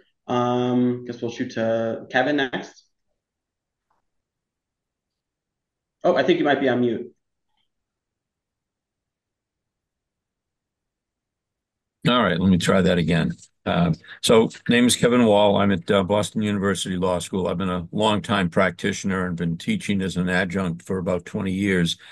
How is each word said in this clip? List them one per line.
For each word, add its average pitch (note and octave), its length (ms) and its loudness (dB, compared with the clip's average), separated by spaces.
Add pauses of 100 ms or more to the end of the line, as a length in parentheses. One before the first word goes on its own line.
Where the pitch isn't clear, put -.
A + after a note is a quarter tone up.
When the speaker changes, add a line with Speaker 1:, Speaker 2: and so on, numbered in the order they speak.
(260)
Speaker 1:
Um, B2 800 0
guess B2 160 -12
we'll A#2 100 -6
shoot B2 200 -8
to A2+ 580 -4
Kevin C3+ 280 0
next. A#2+ 480 -8 (3250)
Oh, - 100 4
I D3 80 2
think E3+ 160 2
you D3+ 60 0
might C#3 160 2
be C3 80 2
on B2 100 0
mute. A#2 340 -2 (4000)
Speaker 2:
All B2 160 4
right, F2 160 2
let F#2 100 2
me F#2 80 6
try F#2+ 240 2
that F2 160 2
again. E2+ 360 0 (320)
Uh, F2 260 2 (320)
so, A2+ 260 4 (200)
name A#2+ 160 4
is A2+ 100 2
Kevin B2 300 4
Wall. G2+ 320 6
I'm G2+ 160 2
at, F2+ 180 -2
uh, G2 120 4
Boston G#2 380 -2
University G2 540 -2
Law F2+ 240 -2
School. F2 280 -4
I've F2+ 100 -4
been F#2 100 -4
a F2+ 240 -4
longtime G#2 580 0
practitioner F#2+ 800 -2
and F2 80 -6
been E2+ 220 -4
teaching G2+ 440 -4
as F2 140 -4
an F2+ 140 -2
adjunct F2+ 540 -4
for F#2+ 160 -6
about F2+ 260 -4
twenty G2 260 -6
years. F#2+ 460 0 (140)